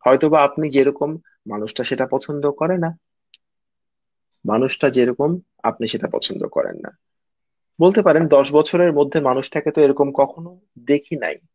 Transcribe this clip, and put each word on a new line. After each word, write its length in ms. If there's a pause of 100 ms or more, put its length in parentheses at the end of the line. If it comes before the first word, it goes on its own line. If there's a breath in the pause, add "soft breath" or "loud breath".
হয়তোবা 360
আপনি 280
যেরকম 480 (280)
মানুষটা 380
সেটা 220
পছন্দ 440
করে 280
না, 200 (1500)
মানুষটা 420
যেরকম 480 (240)
আপনি 260
সেটা 240
পছন্দ 340
করেন 300
না। 220 (840)
বলতে 220
পারেন, 260
"দশ 240
বছরের 400
মধ্যে 280
মানুষটাকে 500
তো 100
এরকম 320
কখনো 480 (180)
দেখি 380
নাই।" 220 (160)